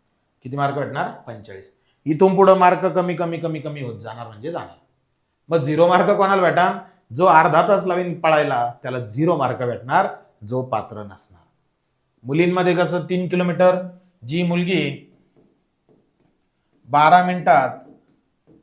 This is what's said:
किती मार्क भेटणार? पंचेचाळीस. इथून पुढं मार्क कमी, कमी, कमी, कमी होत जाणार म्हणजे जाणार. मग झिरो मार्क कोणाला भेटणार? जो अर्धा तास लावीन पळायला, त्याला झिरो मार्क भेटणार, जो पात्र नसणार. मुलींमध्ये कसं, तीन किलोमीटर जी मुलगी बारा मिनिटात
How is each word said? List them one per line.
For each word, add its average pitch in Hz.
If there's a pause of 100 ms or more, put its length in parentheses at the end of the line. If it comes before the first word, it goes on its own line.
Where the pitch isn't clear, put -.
(420)
किती 131
मार्क 139
भेटणार? 143
पंचेचाळीस. 101 (320)
इथून 180
पुढं 190
मार्क 180
कमी, 175
कमी, 165
कमी, 160
कमी 147
होत 113
जाणार 113
म्हणजे 113
जाणार. 139 (680)
मग 165
झिरो 156
मार्क 180
कोणाला 196
भेटणार? 175 (440)
जो 180
अर्धा 165
तास 190
लावीन 180
पळायला, 143
त्याला 127
झिरो 143
मार्क 127
भेटणार, 123 (420)
जो 127
पात्र 110
नसणार. 101 (760)
मुलींमध्ये 175
कसं, 175
तीन 180
किलोमीटर 180 (440)
जी 165
मुलगी 175 (1800)
बारा 160
मिनिटात 170 (960)